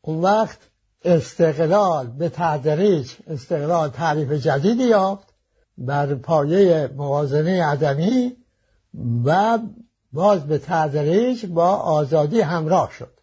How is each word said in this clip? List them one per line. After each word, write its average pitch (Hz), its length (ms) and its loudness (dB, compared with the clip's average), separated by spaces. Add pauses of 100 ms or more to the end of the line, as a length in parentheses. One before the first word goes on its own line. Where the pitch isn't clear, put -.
اون 160 200 -6
وقت 214 380 0 (460)
استقلال 165 1000 2
به 143 220 -6
تدریج، 156 800 0 (160)
استقلال 156 640 -2
تعریف 151 420 -2
جدیدی 151 520 0
یافت 202 440 2 (500)
بر 139 380 -2
پایهٔ 156 800 2
موازنهٔ 147 720 0
عدمی 160 680 0 (920)
و 202 340 2 (540)
باز 175 340 0
به 151 100 0
تدریج 165 880 0
با 175 300 2
آزادی 151 680 0
همراه 160 500 0
شد. - 200 -18 (120)